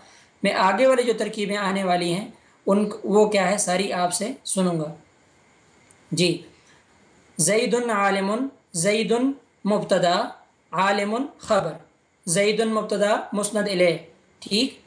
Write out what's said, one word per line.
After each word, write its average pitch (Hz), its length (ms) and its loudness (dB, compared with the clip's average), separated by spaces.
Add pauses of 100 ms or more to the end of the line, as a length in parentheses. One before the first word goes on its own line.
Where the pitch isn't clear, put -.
(440)
میں 196 100 2
آگے 208 340 4
والی 254 160 4
جو 226 100 2
ترکیبیں 208 440 -4
آنے 196 260 -2
والی 175 300 0
ہیں، 202 140 -6 (380)
ان 202 240 2
ک-، - 160 -12
وہ 208 240 6
کیا 190 220 2
ہے، 202 60 0
ساری 185 360 -2
آپ - 200 0
سے 214 180 -4 (120)
سنوں 180 360 0
گا۔ 156 160 -6 (1160)
جی، 165 300 0 (960)
زید 208 380 0 (140)
عالم، 202 580 0 (260)
زید 202 380 0 (540)
مبتدا، 190 640 0 (420)
عالم 202 540 0 (120)
خبر، 190 360 0 (520)
زید 202 340 0
مبتدا 214 640 0 (120)
مسند 202 340 -2
الیہ، 180 300 2 (420)
ٹھیک، 233 480 -2